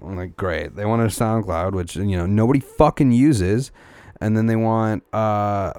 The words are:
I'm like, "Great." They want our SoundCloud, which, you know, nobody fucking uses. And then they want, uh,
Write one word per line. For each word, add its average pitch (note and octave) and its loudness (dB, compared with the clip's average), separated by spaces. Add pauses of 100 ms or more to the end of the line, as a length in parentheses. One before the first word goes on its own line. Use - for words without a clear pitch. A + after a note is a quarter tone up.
I'm F#2+ -12
like, F2+ -10
"Great." D#2+ -6
They G#2 -6
want A2+ 2
our A2+ 2
SoundCloud, G2 -2
which, F2+ -6
you G2 -2
know, F2 -2
nobody A2+ 2
fucking D3 2
uses. A#2+ 2 (480)
And G#2+ 0
then A2 2
they A2+ 2
want, A2 0 (120)
uh, G#2 -2